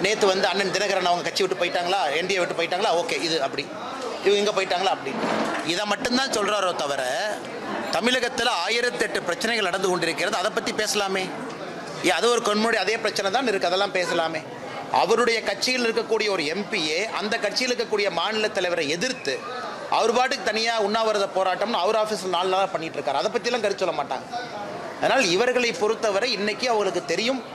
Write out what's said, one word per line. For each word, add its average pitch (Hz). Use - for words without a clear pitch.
நேத்து 208
வந்து 190
அண்ணன் 190
தினகரன் 190
அவங்க 175
கட்சி 180
விட்டு 180
போயிட்டாங்களா, 180
என் 180
டி 196
ஏ 180
விட்டு 170
போயிட்டாங்களா, 180
ஓகே, 165
இது 165
அப்படி, 139
இவங்க 202
இங்க 208
போயிட்டாங்களா, 190
அப்படி. 135
இதை 190
மட்டும்தான் 240
சொல்றாரோ 202
தவிர, 139
தமிழகத்துல 240
ஆயிரத்தெட்டு 226
பிரச்சனைகள் 208
நடந்து 190
கொண்டிருக்கிறது, 170
அதை 208
பத்தி 226
பேசலாமே. 196
ஏ, 180
அது 196
ஒரு 233
கண்மூடி 220
அதே 220
பிரச்சனை 202
தான் 262
இருக்கு, 185
அதெல்லாம் 190
பேசலாமே. 165
அவருடைய 226
கட்சியில் 240
இருக்கக்கூடிய 220
ஒரு 170
எம் 196
பி 220
ஏ 160
அந்த 208
கட்சியில் 240
இருக்கக்கூடிய 208
மாநில 214
தலைவரை 175
எதிர்த்து 175
அவர் 220
பாட்டுக்கு 247
தனியா 226
உண்ணாவிரத 214
போராட்டம்னு 185
அவர் 214
ஆபீஸ்ல 202
நாலு 185
நாளா 190
பண்ணிட்டு 160
இருக்காரு. 143
அதை 180
பத்தியெல்லாம் 240
கருத்து 196
சொல்ல 160
மாட்டாங்க. 131
அதனால் 220
இவர்களை 240
பொறுத்தவரை 220
இன்னைக்கு 208
அவங்களுக்கு 190
தெரியும் 226